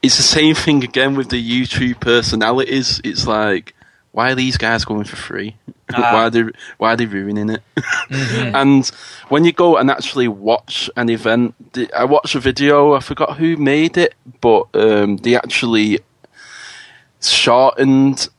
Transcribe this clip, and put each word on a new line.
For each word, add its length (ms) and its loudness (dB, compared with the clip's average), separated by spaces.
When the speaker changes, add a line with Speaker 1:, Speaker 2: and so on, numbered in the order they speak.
Speaker 1:
it's 160 2
the 40 0
same 320 2
thing 300 0
again 300 0
with 160 -4
the 120 -4
YouTube 580 -4
personalities. 1040 0
It's 220 -6
like, 480 -2
why 220 -2
are 20 -2
these 240 -2
guys 260 -2
going 200 -6
for 120 -14
free? 440 -12
<laughs> 60 -20
Speaker 2:
Ah. 200 0
Speaker 1:
Why 100 4
are 60 0
they, 140 2
why 160 0
are 20 -2
they 100 -2
ruining 440 -4
it? 120 -6
<laughs> 60 -4
Speaker 2:
Mm-hmm. 460 -4
Speaker 1:
And 300 4
when 160 2
you 80 4
go 240 4
and 140 2
actually 380 -2
watch 680 -4
an 140 -2
event, 440 0
the, 180 -6
I 120 0
watched 300 0
a 60 -2
video, 540 2
I 60 0
forgot 380 -6
who 200 0
made 400 0
it, 160 2
but, 340 4
um, 440 2
they 180 0
actually 600 0
shortened 1080 2